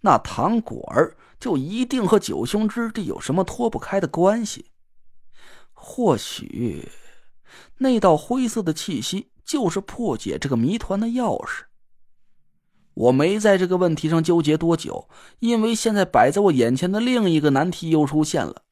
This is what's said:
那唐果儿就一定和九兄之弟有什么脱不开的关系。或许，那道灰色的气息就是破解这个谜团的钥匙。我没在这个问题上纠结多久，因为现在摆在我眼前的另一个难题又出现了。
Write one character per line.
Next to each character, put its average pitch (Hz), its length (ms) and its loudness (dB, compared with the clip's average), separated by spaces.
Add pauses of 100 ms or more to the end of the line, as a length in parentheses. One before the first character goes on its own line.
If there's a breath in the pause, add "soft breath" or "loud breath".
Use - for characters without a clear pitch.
那 147 120 6
唐 190 420 -2
果 - 340 -10
儿 160 220 2 (240 soft breath)
就 214 160 -2
一 196 300 -4
定 240 200 -2
和 202 140 4
九 110 260 -4
兄 214 220 -2
之 233 240 -4
弟 196 140 -8
有 - 160 -8
什 170 120 -4
么 185 80 0
脱 233 280 -4
不 - 100 -6
开 196 220 -4
的 165 60 -4
关 202 380 0
系。 - 240 -14 (1000 soft breath)
或 190 460 0
许， - 720 -8 (880 loud breath)
那 262 240 2
道 170 160 6
灰 247 280 -2
色 220 160 -2
的 160 120 -2
气 156 280 -6
息 - 300 -8 (140)
就 254 240 0
是 180 100 -4
破 196 380 -4
解 87 200 -6
这 139 120 -4
个 127 80 0
谜 131 200 0
团 196 220 -4
的 226 80 0
钥 233 380 -2
匙。 - 180 -10 (1300)
我 120 180 4
没 170 260 2
在 208 180 4
这 185 80 2
个 180 120 0
问 175 180 2
题 156 140 -4
上 165 120 2
纠 170 200 2
结 151 160 2
多 165 180 2
久， - 320 -10 (320 soft breath)
因 233 220 2
为 226 120 2
现 220 220 0
在 196 80 4
摆 131 260 6
在 190 120 0
我 196 100 6
眼 123 240 4
前 180 160 0
的 208 80 0
另 233 300 2
一 160 100 4
个 151 120 4
难 151 200 2
题 170 180 -8
又 156 160 4
出 151 180 0
现 151 220 -2
了。 - 260 -12